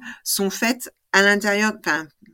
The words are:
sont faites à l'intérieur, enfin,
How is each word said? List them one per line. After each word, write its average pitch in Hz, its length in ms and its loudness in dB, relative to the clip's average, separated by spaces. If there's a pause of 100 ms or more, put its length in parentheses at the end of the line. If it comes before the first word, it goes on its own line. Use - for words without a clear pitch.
(240)
sont 196 260 -2
faites 233 420 -4 (220)
à 196 80 6
l'intérieur, 202 580 2
enfin, 156 280 -4 (260)